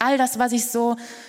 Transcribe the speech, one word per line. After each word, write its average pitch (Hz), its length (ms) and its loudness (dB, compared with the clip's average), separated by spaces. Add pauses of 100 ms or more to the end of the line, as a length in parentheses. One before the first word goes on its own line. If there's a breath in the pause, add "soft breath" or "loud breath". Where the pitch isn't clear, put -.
all 262 180 2
das, 254 200 0
was 240 140 2
ich 233 140 0
so 233 300 0 (320 loud breath)